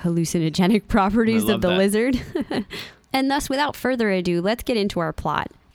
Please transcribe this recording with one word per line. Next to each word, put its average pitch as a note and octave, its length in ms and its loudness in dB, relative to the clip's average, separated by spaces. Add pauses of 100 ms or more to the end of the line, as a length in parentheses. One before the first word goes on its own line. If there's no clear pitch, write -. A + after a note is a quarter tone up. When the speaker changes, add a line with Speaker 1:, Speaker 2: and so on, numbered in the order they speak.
Speaker 1:
hallucinogenic E3+ 840 2
<laughs> - 0 -
properties A3 580 2
Speaker 2:
I - 20 -4
love G#3+ 80 4
Speaker 1:
of F#3+ 60 -2
the F#3 80 2
Speaker 2:
that. F3+ 100 2
Speaker 1:
lizard. G#3+ 420 2 (280)
<laughs> B3 160 -4 (500)
And C4+ 140 0
thus, C#4 180 0
without C#4 280 -2
further A#3+ 340 0
ado, F3 320 0
let's G#3+ 220 -2
get B3+ 120 -2
into G3 240 0
our D#3+ 140 -2
plot. - 380 -4 (240)